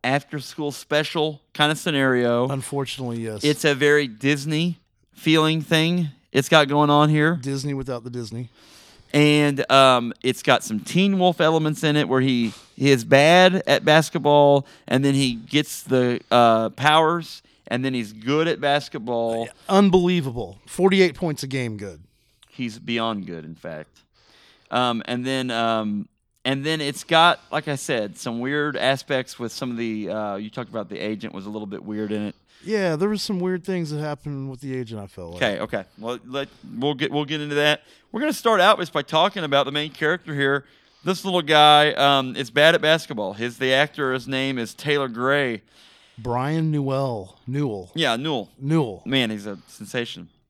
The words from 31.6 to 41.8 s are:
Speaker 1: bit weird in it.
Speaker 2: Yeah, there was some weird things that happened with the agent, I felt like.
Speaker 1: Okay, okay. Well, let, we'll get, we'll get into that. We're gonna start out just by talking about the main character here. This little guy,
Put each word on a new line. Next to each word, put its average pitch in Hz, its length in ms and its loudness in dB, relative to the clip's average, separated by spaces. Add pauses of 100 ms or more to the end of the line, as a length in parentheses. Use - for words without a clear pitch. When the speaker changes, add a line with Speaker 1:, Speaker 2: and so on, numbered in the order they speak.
Speaker 1:
bit 98 160 -12
weird 107 300 -6
in 104 140 -4
it. - 80 -12 (280)
Speaker 2:
Yeah, 185 320 -2
there 190 140 0
was 214 140 -4
some 190 160 -4
weird 185 240 -4
things 175 260 -6
that 147 100 -6
happened 143 500 -8
with 127 120 -14
the 135 140 -8
agent, 113 260 -8
I 101 60 -14
felt 87 260 -16
like. 87 100 -8
Speaker 1:
Okay, 104 180 -2
okay. 101 220 -6 (140)
Well, 113 280 -10
let, 139 220 -8 (300)
we'll 143 160 -2
get, 135 180 -4
we'll 147 140 -2
get 151 160 -6
into 147 140 -6
that. 147 260 2 (300)
We're 226 80 -6
gonna 302 140 -2
start 220 260 2
out 202 180 6
just 175 160 -8
by 147 80 -2
talking 175 420 0
about 139 220 2
the 139 60 -8
main 147 200 -6
character 160 440 -4
here. 139 300 0 (380)
This 175 220 -4
little 180 160 0
guy, 151 520 6